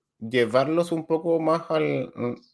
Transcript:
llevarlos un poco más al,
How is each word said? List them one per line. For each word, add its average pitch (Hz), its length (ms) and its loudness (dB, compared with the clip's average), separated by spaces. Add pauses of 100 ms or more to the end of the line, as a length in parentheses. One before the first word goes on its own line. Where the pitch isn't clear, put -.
(200)
llevarlos 127 760 2
un 160 140 -4
poco 165 340 0
más 160 300 0
al, 151 420 -2 (400)